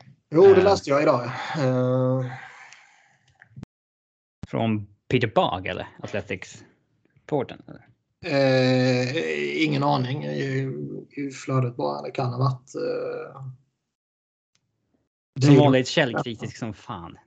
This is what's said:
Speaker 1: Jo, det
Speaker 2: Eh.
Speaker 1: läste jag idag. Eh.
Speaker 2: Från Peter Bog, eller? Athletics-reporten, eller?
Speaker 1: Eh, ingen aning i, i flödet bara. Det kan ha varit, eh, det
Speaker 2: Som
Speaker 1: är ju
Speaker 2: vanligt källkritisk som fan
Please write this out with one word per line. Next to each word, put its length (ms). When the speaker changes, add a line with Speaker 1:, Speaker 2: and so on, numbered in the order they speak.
Speaker 1:
Jo, 100
det 160
Speaker 2:
Eh. 60
Speaker 1:
läste 260
jag 140
idag. 200
Eh. 680
Speaker 2:
Från 400
Peter 280
Bog, 320
eller? 200
Athletics-reporten, 1600
eller? 200
Speaker 1:
Eh, 1400
ingen 180
aning 420
i, 460
i 200
flödet 440
bara. 260
Det 100
kan 220
ha 60
varit, 360
eh, 680
det 60
Speaker 2:
Som 100
Speaker 1:
är 60
ju 60
Speaker 2:
vanligt 240
källkritisk 680
som 160
fan 540